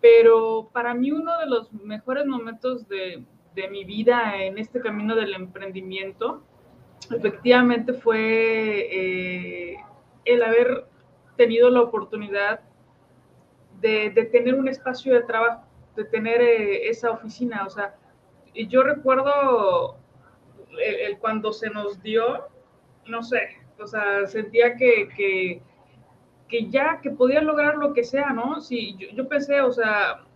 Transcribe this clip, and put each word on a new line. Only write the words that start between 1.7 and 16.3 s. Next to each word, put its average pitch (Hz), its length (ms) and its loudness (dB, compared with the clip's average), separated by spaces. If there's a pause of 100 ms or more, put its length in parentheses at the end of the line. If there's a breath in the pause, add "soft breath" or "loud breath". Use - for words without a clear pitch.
mejores 214 540 -6
momentos 240 640 -8
de, 185 360 -10 (300)
de 190 140 -8
mi 196 160 -12
vida 214 580 0
en 190 160 -6
este 226 220 -8
camino 214 360 -4
del 202 180 -2
emprendimiento, 190 1080 -10 (680)
efectivamente 240 840 2
fue, 220 1000 0
eh, 180 840 -6 (480)
el 240 180 4
haber 233 420 2 (520)
tenido 233 340 6
la 247 120 6
oportunidad 208 760 -4 (1200)
de, 214 300 0
de 220 140 2
tener 240 300 2
un 269 140 0
espacio 262 460 -2
de 240 80 4
trabajo, 233 420 -2 (320)
de 214 80 -6
tener, 226 360 0